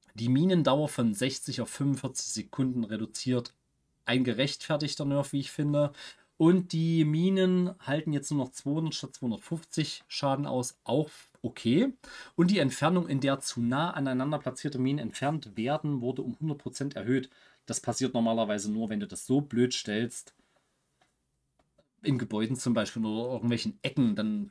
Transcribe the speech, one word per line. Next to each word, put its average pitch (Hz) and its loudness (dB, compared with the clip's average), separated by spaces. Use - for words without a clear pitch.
Die 117 -4
Minendauer 147 4
von 117 2
sechzig 131 -4
auf 113 -6
fünfundvierzig 139 -4
Sekunden 123 -2
reduziert. 110 -4
Ein 127 2
gerechtfertigter 143 -2
Nerf, 139 0
wie 143 0
ich 139 -6
finde. 147 2
Und 180 6
die 165 4
Minen 180 4
halten 156 -2
jetzt 143 -2
nur 143 2
noch 127 -14
zweihundert 156 -2
statt - -10
zweihundertfünfzig - -4
Schaden 139 0
aus. 127 -4
Auch 147 0
okay. 165 2
Und 175 6
die 202 4
Entfernung, 160 2
in 135 0
der 135 2
zu - -4
nah 131 0
aneinander 139 -2
platzierte 135 -6
Minen 135 0
entfernt 127 -4
werden, 139 0
wurde 123 -2
um 123 -6
hundert 151 -2
Prozent 139 -6
erhöht. 131 0
Das - -4
passiert 127 -2
normalerweise 113 0
nur, 110 -2
wenn 107 -2
du 101 -4
das - -12
so 131 4
blöd 127 2
stellst, - -4
in 135 2
Gebäuden 113 -2
zum 120 0
Beispiel 110 0
oder 113 -2
irgendwelchen 120 -2
Ecken, 123 2
dann 107 -2